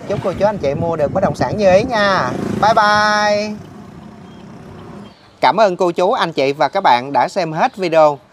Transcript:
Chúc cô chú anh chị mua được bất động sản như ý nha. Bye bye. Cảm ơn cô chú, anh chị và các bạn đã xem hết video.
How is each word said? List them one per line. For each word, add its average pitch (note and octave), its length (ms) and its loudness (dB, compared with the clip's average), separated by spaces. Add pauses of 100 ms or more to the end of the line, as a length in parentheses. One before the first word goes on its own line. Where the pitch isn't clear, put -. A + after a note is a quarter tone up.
Chúc G3+ 160 -6
cô F#3+ 160 -4
chú F#3+ 60 2
anh G#3 120 -2
chị C#3+ 180 -4
mua E3 200 -4
được C#3+ 180 -2
bất F#3+ 100 0
động D#3 120 -2
sản - 220 -4
như G3 160 4
ý G3+ 100 4
nha. G3+ 480 0 (300)
Bye G#3+ 120 4
bye. G#3 800 2 (1900)
Cảm D#3+ 180 2
ơn F#3+ 180 4
cô F3 140 0
chú, F#3 200 0
anh F#3 220 -2
chị C#3 200 0
và D3 140 0
các C#4+ 160 -2
bạn C3 300 2
đã C3+ 140 2
xem E3+ 260 -4
hết G#3+ 240 -2
video. D#3 420 2 (120)